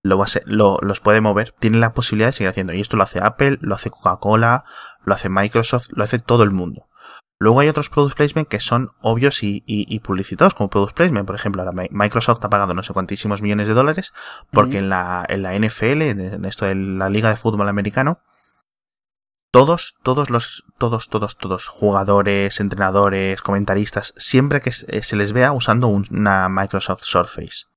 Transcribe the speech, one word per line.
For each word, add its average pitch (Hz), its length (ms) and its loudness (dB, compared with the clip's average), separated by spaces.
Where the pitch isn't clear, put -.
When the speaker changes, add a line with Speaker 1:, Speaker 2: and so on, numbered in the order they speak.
Speaker 1:
lo 95 160 2
va 98 80 4
a - 20 -2
ser, - 180 -2
lo, 104 360 4
los 98 180 -4
puede 107 220 4
mover, 107 380 0
tiene 113 180 2
la 113 160 2
posibilidad 113 360 0
de - 40 -2
seguir 95 160 -2
haciendo. 92 240 -4
Y 98 80 -2
esto 110 160 -2
lo 98 60 4
hace - 180 -2
Apple, 135 400 2
lo 98 140 -2
hace - 140 -8
Coca-Cola, 110 760 0
lo 98 80 2
hace 95 160 -2
Microsoft, 110 600 0
lo 104 120 -2
hace 117 160 -2
todo 120 240 4
el 104 80 4
mundo. 90 360 -6
Luego 113 200 6
hay 147 80 6
otros 147 220 0
product 143 260 0
placement 151 320 0
que 110 140 -4
son 120 300 -2
obvios 117 420 0
y, 101 220 -4
y, 104 280 -4
y 110 60 -6
publicitados 98 540 0
como - 160 -2
product 101 260 0
placement. 139 320 0
Por 101 80 -8
ejemplo, 98 260 -4
ahora 90 140 -6
Mi-, 92 160 -6
Microsoft 113 520 0
ha 101 60 -4
pagado 101 240 2
no 92 100 -4
sé 87 100 -10
cuantísimos 101 480 -4
millones 104 260 0
de 110 60 0
dólares 151 400 0
porque 101 260 2
Speaker 2:
Ujú. 98 80 -2
Speaker 1:
en 95 40 -2
la, 90 380 -4
en 98 160 -4
la 92 120 -6
N 107 120 2
F 113 240 0
L, 151 180 0
en, 101 120 -4
en 95 240 -8
esto 98 200 -4
de 95 100 0
la 95 340 -2
Liga 110 200 2
de 104 60 2
Fútbol 104 320 0
Americano, 104 520 -2
todos, 147 520 4
todos 131 260 0
los, - 340 -4
todos, 113 320 -2
todos, 104 280 -4
todos, 92 300 -6
jugadores, 98 920 2
entrenadores, 95 840 0
comentaristas, 101 760 -2
siempre 139 440 2
que 123 100 -4
se, - 320 -6
se - 120 -4
les 101 180 0
vea 127 180 4
usando 120 360 2
un, 101 240 2
una 95 380 2
Microsoft 95 540 -4
Surface. - 640 -4